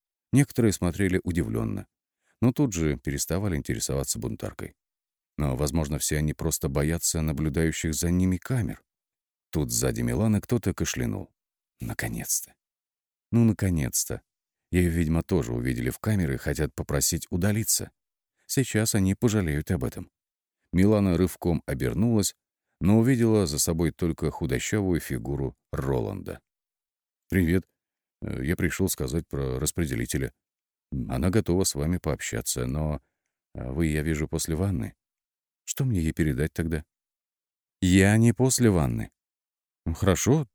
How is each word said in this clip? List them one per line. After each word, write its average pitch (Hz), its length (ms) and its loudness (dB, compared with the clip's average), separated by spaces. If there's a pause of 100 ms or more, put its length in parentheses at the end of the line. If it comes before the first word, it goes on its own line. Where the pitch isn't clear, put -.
(320)
Некоторые 120 420 4
смотрели 90 500 0
удивленно, 82 640 -4 (520)
но 127 140 4
тут 123 200 0
же 80 240 0
переставали 80 600 -2
интересоваться 67 640 -4
бунтаркой. - 560 -8 (640)
Но, 69 160 0
возможно, 73 420 -2
все 76 220 -2
они 76 160 -2
просто 78 340 -4
боятся 78 540 -2
наблюдающих 78 720 -2
за 85 160 -2
ними 92 260 2
камер. 101 460 -4 (640)
Тут 143 220 -2
сзади 117 300 -2
Миланы 113 380 2
кто-то 104 360 -2
кашлянул. 101 560 -4 (480)
Наконец-то. - 760 -6 (800)
Ну, 117 120 6
наконец-то. 87 800 0 (540)
Ее, 87 140 4
видимо, 82 340 0
тоже 65 300 0
увидели 60 360 -2
в - 100 -8
камеры 92 360 0
и - 20 -8
хотят 73 380 -4
попросить 71 540 -2
удалиться. 104 640 -2 (540)
Сейчас 110 480 0
они 95 220 2
пожалеют 92 560 0
об 73 140 0
этом. - 260 -10 (600)
Милана 98 440 4
рывком 87 480 0
обернулась, 80 680 0 (460)
но 101 180 6
увидела 113 460 4
за 73 120 -2
собой 82 340 2
только 78 400 -2
худощавую 85 680 -2
фигуру 67 560 -6 (160)
Роланда. 53 680 -4 (880)
«Привет. 90 340 4 (580)
Э, 64 220 -6
я 80 140 -2
пришел 92 320 0
сказать 78 380 -4
про 67 320 -4
распределителя. 67 760 -4 (580)
Она 65 380 -2
готова 92 340 2
с - 120 -2
вами 78 220 0
пообщаться, - 680 -4
но, 76 340 -2 (540)
э, 64 180 -8
вы, 80 160 0
я 76 160 0
вижу, 76 240 -2
после 80 280 -4
ванны. 87 380 -2 (680)
Что - 220 -4
мне 107 160 2
ей 78 100 2
передать 76 400 0
тогда?» 80 320 -4 (960)
«Я 95 360 6
не 117 160 6
после 123 360 4
ванны». 62 400 0 (880)
«Хорошо, 104 600 2